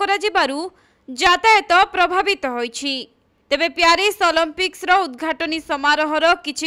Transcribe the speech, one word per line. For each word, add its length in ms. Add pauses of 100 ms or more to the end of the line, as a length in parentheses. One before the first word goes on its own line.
କରାଯିବାରୁ 560 (500)
ଯାତାୟାତ 720 (140)
ପ୍ରଭାବିତ 640
ହୋଇଛି। 380 (560)
ତେବେ 180 (100)
ପ୍ୟାରିସ୍ 500
ଅଲିମ୍ପିକ୍ସର 640 (160)
ଉଦ୍ଘାଟନୀ 520 (120)
ସମାରୋହର 600 (140)
କିଛି 220